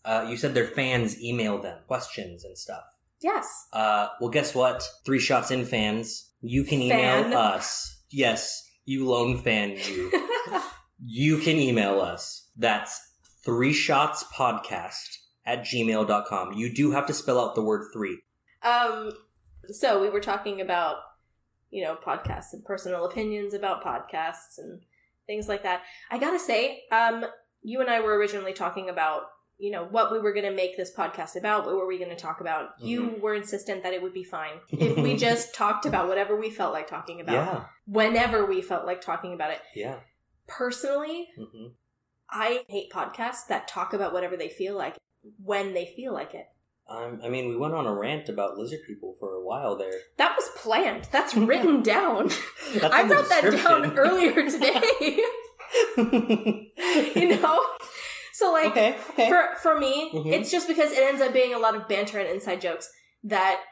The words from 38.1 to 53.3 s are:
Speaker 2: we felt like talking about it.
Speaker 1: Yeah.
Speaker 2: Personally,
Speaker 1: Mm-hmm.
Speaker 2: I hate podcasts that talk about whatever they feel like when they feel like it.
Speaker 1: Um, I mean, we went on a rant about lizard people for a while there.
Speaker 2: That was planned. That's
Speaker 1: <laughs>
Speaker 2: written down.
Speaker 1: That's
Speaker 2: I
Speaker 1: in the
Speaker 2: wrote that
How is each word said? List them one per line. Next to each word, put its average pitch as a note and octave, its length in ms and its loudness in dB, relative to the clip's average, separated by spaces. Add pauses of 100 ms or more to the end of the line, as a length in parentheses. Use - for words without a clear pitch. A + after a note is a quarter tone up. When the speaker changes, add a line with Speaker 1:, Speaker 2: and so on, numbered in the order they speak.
Speaker 2:
we F#3+ 160 0
felt F3 240 -4
like F3+ 140 -4
talking F3+ 340 -6
about D#3 180 -4
it. D#3 100 -8 (120)
Speaker 1:
Yeah. A#2+ 260 -8 (480)
Speaker 2:
Personally, D4 800 -4 (120)
Speaker 1:
Mm-hmm. - 280 -16 (640)
Speaker 2:
I A#3+ 360 -2
hate G3+ 240 -8
podcasts A#3 580 -8
that - 180 -4
talk - 260 -6
about G3 200 -2
whatever F3+ 240 -4
they D#3+ 120 -8
feel G3 260 -6
like D#3+ 200 -6 (480)
when G3 320 -2
they F3 200 -4
feel B3+ 180 -8
like C#3 220 -8
it. - 100 -16 (420)
Speaker 1:
Um, A#2 360 -8
I A#2+ 60 -6
mean, B2+ 200 -4
we A#2 80 -4
went D3+ 180 -2
on D3+ 100 -2
a G#2+ 80 -2
rant A#2+ 360 -4
about G2+ 280 -4
lizard C3 300 -8
people F#2 320 -14
for G2 160 -8
a F#2 80 -8
while A2 340 -4
there. F#2+ 160 -6 (240)
Speaker 2:
That D#4+ 180 2
was - 200 0
planned. - 560 -2
That's C#4 240 2
Speaker 1:
<laughs> - 0 -
Speaker 2:
written C4+ 480 6
down. A3+ 460 2 (440)
Speaker 1:
That's G#3 120 4 (100)
Speaker 2:
I D#4+ 60 8
Speaker 1:
in G#3+ 80 4
the - 60 8
Speaker 2:
wrote - 140 6
that E4 140 6